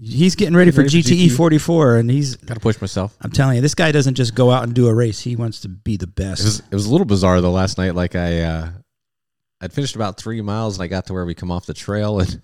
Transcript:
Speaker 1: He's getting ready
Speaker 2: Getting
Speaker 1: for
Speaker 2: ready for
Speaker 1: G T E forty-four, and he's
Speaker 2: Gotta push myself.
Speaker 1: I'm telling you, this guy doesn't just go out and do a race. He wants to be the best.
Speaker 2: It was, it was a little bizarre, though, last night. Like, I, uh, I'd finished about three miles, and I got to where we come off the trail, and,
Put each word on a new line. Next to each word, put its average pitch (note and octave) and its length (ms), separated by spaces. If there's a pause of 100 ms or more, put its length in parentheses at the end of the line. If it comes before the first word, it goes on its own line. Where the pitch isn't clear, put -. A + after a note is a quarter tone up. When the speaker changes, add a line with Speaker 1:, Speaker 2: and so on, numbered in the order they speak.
Speaker 1:
He's C3+ 320
getting E3+ 220
ready F3 160
Speaker 2:
Getting C3 40
Speaker 1:
for C#3 60
Speaker 2:
ready C#3 200
for - 60
Speaker 1:
G F3 80
T F3+ 100
E - 20
forty-four, D#3 680
and A#2 140
he's C3+ 260
Speaker 2:
Gotta A#2 240
push A2 200
myself. G2 420
Speaker 1:
I'm A2+ 80
telling C3+ 260
you, A#2+ 60
this D3 140
guy D#3+ 160
doesn't C3+ 240
just A#2+ 180
go B2 160
out B2 140
and A#2+ 100
do A#2+ 140
a A2 60
race. A2+ 260
He A#2+ 160
wants A2+ 240
to G#2 80
be G2 280
the F2+ 120
best. F#2+ 340
Speaker 2:
It - 40
was, G#2 120 (140)
it - 20
was G2+ 120
a G#2+ 40
little F3 160
bizarre, F#2 340
though, F2+ 120
last F#2+ 260
night. F#2 160
Like, F2 220
I, F2 260
uh, E2 260 (960)
I'd F2+ 80
finished C#3 220
about G#2+ 240
three A2+ 240
miles, G#2 340
and F#2 60
I F2 60
got F#2 180
to - 60
where F#2 120
we E2+ 120
come F2+ 160
off F2 140
the F2 80
trail, G#2 440
and, F2+ 260